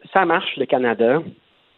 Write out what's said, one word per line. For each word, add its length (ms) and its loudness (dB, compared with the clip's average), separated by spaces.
ça 120 4
marche, 300 -2
le 100 -4
Canada. 560 0